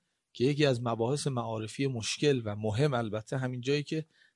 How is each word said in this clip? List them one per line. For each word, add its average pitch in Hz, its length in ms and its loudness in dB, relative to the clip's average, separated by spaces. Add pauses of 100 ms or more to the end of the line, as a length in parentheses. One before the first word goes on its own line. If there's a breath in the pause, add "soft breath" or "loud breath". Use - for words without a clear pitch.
(320)
که 117 120 0
یکی 147 220 4
از 123 160 2
مباحث 117 440 0
معارفی 113 600 -2
مشکل 131 580 2
و 104 120 -4
مهم 110 380 2
البته 113 440 -2
همین 127 220 -4
جایی 139 220 0
که 156 240 -4 (300 soft breath)